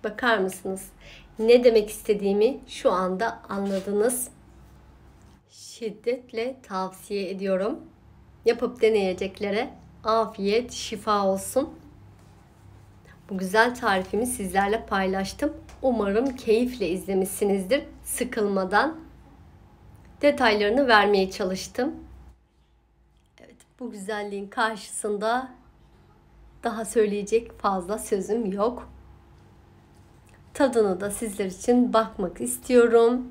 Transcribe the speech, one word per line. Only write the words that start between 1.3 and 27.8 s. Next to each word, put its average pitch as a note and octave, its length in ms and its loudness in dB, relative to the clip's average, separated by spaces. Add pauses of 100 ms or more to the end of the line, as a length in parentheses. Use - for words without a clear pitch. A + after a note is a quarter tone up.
Ne A#3+ 260 6
demek A3+ 260 6
istediğimi G#3 760 0
şu - 240 -2
anda F#3 560 -2
anladınız. G3 800 -2 (1200)
Şiddetle A#3+ 1120 -6
tavsiye F#3+ 680 -6
ediyorum. G3 500 -2 (640)
Yapıp A#3+ 380 0
deneyeceklere G3+ 880 0 (340)
afiyet, A3 680 0
şifa G3+ 540 -2
olsun. G3 480 -2 (1600)
Bu G3 80 -6
güzel A3 360 2
tarifimi G#3 520 -2
sizlerle G3+ 600 -2
paylaştım. F#3+ 680 -2 (300)
Umarım A#3 540 0
keyifle A3 520 0
izlemişsinizdir, G3 960 -2 (200)
sıkılmadan. G#3 920 -2 (1300)
Detaylarını B3 680 4
vermeye G3+ 420 4
çalıştım. G#3+ 640 -4 (1500)
Evet, - 160 -20 (240)
bu A#3 100 -10
güzelliğin G3+ 580 -8
karşısında A3 1000 -2 (1160)
daha A3+ 200 -4
söyleyecek G#3+ 720 0
fazla G3 400 -2